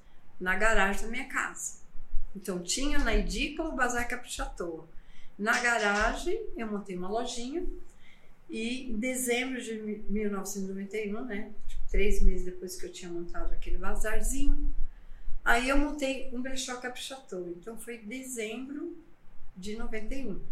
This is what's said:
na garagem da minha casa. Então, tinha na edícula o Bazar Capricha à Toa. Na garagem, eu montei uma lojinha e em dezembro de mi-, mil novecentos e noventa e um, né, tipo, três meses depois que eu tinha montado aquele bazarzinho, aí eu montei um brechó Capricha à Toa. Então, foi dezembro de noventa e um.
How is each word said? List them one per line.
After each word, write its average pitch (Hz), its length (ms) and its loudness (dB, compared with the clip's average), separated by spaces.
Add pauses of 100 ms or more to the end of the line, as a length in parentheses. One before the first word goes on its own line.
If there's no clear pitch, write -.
(400)
na 185 160 -2
garagem 202 480 2
da 220 40 -4
minha 254 220 -8
casa. - 500 -8 (560)
Então, 185 280 -8
tinha 285 360 2
na 233 140 2
edícula 247 560 -2
o 277 60 -8
Bazar 240 320 -2
Capricha 247 360 -8
à - 20 -8
Toa. 170 420 -10 (500)
Na 226 220 -2
garagem, 233 800 0 (160)
eu 233 120 -6
montei 202 280 -8
uma 180 140 -6
lojinha 247 560 -6 (840)
e 247 420 -8
em 214 60 -2
dezembro 247 640 -4
de 220 200 -10
mi-, 214 260 -8
mil 208 240 0
novecentos 190 380 -8
e - 20 -10
noventa 196 260 -10
e 208 180 -6
um, 247 100 -6
né, - 260 -6 (160)
tipo, - 220 2
três - 320 8
meses 185 240 10
depois 180 320 -8
que - 80 -4
eu 175 60 -12
tinha 180 200 -12
montado 170 420 0
aquele 180 240 4
bazarzinho, 220 960 6 (680)
aí 247 240 4
eu 277 100 4
montei 269 540 0
um 247 100 -6
brechó 254 360 -6
Capricha 247 380 -12
à - 20 -14
Toa. 180 320 -10 (100)
Então, 220 180 -14
foi 233 200 -12
dezembro 254 1000 -10 (600)
de 196 180 -8
noventa 226 400 -2
e 269 100 -2
um. 190 140 -4 (120)